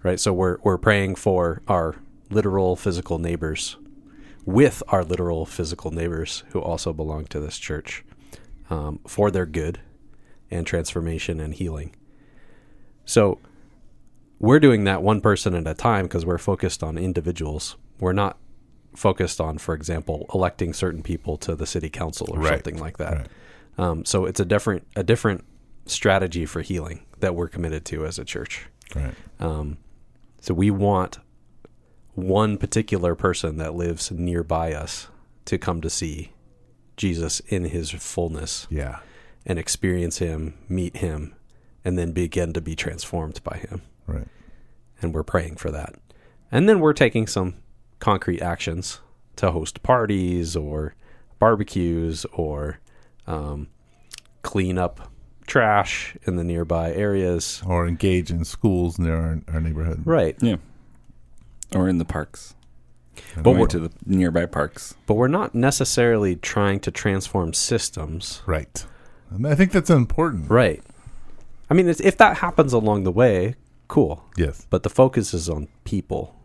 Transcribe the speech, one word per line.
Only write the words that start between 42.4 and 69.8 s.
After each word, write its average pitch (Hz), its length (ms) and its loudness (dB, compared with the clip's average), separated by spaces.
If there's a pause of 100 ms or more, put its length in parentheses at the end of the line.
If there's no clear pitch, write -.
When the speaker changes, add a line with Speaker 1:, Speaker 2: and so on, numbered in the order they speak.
Speaker 1:
to 82 80 -4
be 80 160 -8
transformed 80 680 -6
by - 140 -8
him. - 240 -10 (260)
Speaker 2:
Right. 76 220 -6 (720)
Speaker 1:
And 82 140 -4
we're 78 80 -2
praying 80 340 -2
for 80 140 -6
that. 71 240 -10 (580)
And 165 160 6
then 208 120 8
we're 156 120 6
taking 117 340 4
some 92 280 -2 (440)
concrete 92 440 0
actions 85 580 -6 (360)
to 95 160 2
host 82 300 -6
parties 92 720 2
or 76 400 -4 (440)
barbecues 85 920 2
or, 73 460 -4 (480)
um, 73 420 -8 (760)
clean 92 360 -2
up - 320 -4 (360)
trash 107 680 2 (100)
in 90 100 0
the 85 80 -2
nearby 82 480 0
areas. 92 720 0
Speaker 2:
Or 87 200 2
engage 87 440 2
in 82 140 -2
schools 87 540 0
near 82 180 2
our, 80 240 -2 (140)
our 80 60 0
neighborhood. 80 440 -2
Speaker 1:
Right. 156 360 2
Speaker 3:
Yeah. 113 160 4 (1160)
Or 92 140 4
in 90 100 2
the 82 60 0
parks. - 500 -8 (800)
Speaker 2:
And 80 100 -6
Speaker 1:
But 113 60 10
Speaker 3:
Going 90 100 8
Speaker 1:
we're 90 80 8
Speaker 3:
to 90 120 2
the 82 100 -4 (160)
nearby 87 400 4
parks. - 480 -4 (120)
Speaker 1:
But 107 80 4
we're 120 140 4
not 185 260 0
necessarily 117 800 4
trying 98 440 0
to - 100 -4
transform 95 640 0
systems. - 920 -4
Speaker 2:
Right. - 380 -4 (460)
And 104 160 -2
I 151 80 6
think 185 180 6
that's 180 180 4